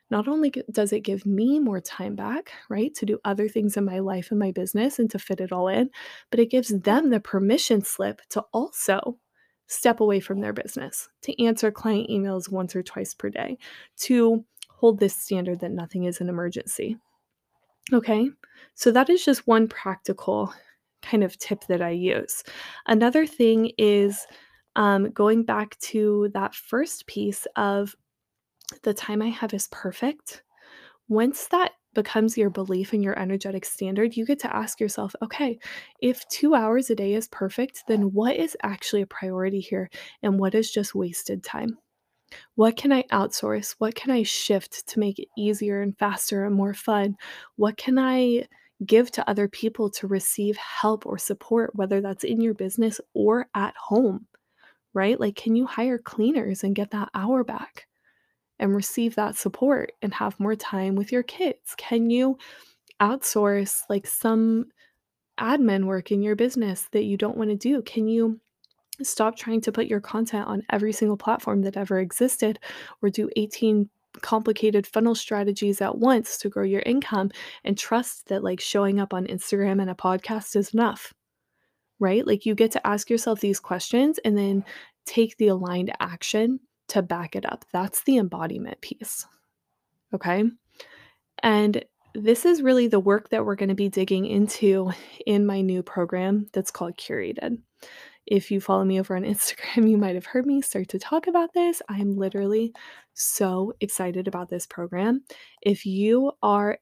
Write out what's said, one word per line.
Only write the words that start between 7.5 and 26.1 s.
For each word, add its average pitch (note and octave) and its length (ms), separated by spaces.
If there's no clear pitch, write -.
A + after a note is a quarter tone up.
slip G3+ 480
to - 240
also A3+ 640
step - 340
away G3+ 200
from G3 220
their G#3 100
business, - 560
to - 200
answer A3+ 280
client G#3+ 400
emails G3 420
once F#3 240
or F#3 60
twice F#3+ 320
per - 160
day, - 260
to A3+ 480
hold A3+ 320
this G3 160
standard F3+ 440
that E3+ 120
nothing F3+ 320
is F3 160
an F3+ 80
emergency. F3 720
Okay? A3+ 340
So - 180
that B3+ 160
is F4+ 160
just C#4 220
one A3 220
practical G3 840
kind G#3+ 240
of F3 140
tip - 300
that F3+ 120
I E3+ 120
use. - 520
Another A#3+ 400
thing A3+ 520
is, G3+ 480
um, G3+ 340
going A3 320
back G#3+ 380
to G#3 540